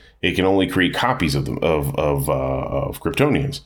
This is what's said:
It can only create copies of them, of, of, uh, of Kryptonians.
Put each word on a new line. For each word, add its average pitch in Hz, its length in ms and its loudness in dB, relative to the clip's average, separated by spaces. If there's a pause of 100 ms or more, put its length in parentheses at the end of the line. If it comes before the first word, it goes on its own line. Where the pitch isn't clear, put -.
(240)
It 92 120 2
can 92 100 2
only 95 220 4
create 90 280 0
copies 87 400 0
of 69 100 0
them, 64 160 -4
of, 73 340 0
of, 71 340 0
uh, 73 40 2
of 67 680 -4
Kryptonians. 139 640 0